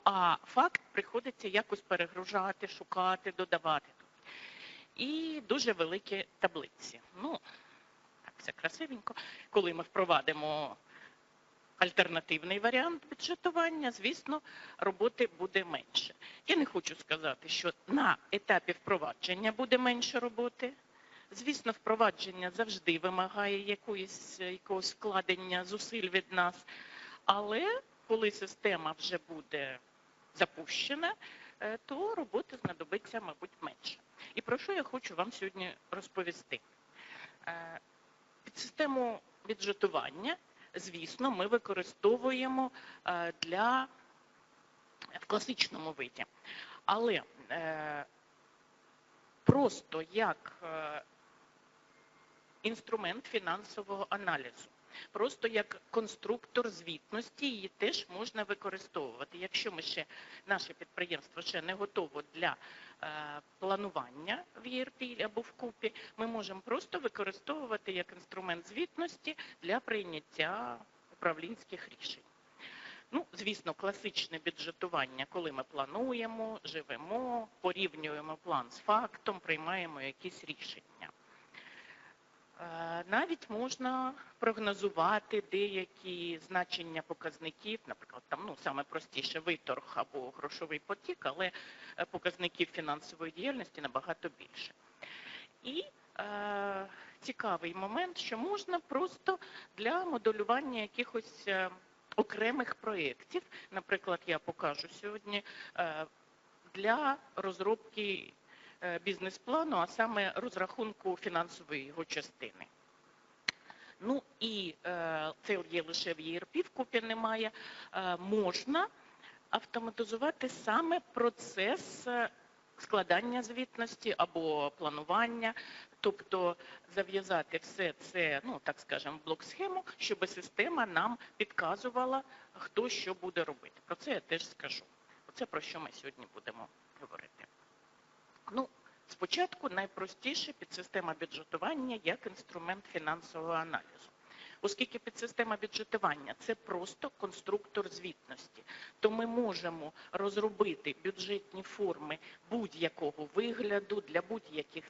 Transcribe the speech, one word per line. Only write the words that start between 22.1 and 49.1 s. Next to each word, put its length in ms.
завжди 480
вимагає 600
якоїсь, 840
якогось 540
вкладення 720
зусиль 440
від 240
нас. 220
Але 560
коли 240
система 680
вже 200
буде 500
запущена, 800
е, 260
то 280
роботи 420
знадобиться, 640
мабуть, 300
менше. 360
І 60
про 180
що 140
я 100
хочу 320
вам 180
сьогодні 420
розповісти. 720
Е, 340
підсистему 760
бюджетування, 880
звісно, 560
ми 160
використовуємо, 1200
е, 260
для, 460
в 60
класичному 640
виді. 320
Але, 380
е, 540